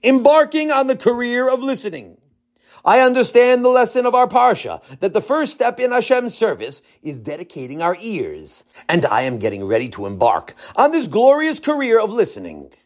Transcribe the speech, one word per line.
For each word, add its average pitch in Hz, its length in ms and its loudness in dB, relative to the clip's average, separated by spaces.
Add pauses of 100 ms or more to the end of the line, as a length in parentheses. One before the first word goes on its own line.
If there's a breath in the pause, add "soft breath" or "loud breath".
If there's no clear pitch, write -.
Embarking 294 640 4
on 269 160 0
the 262 100 0
career 240 520 -2
of 254 140 -2
listening. 165 560 -8 (680 soft breath)
I 214 140 4
understand 247 640 4
the 247 40 6
lesson 247 380 2
of 240 80 -2
our 247 140 4
Parsha, 220 520 0 (200 loud breath)
that 190 120 -2
the 208 80 0
first 294 320 -2
step 247 280 -4
in 247 100 0
Hashem's 247 460 0
service 139 460 -4 (200 soft breath)
is 143 160 -12
dedicating 143 640 -12
our 175 180 -2
ears, 95 640 -8 (260 soft breath)
and 165 160 0
I 117 180 2
am 127 180 -4
getting 101 240 -4
ready 113 240 -2
to 101 180 -12
embark 98 480 -2 (220 loud breath)
on 285 160 4
this 285 160 -2
glorious 277 500 2
career 269 400 2
of 214 140 0
listening. 87 580 -6 (160)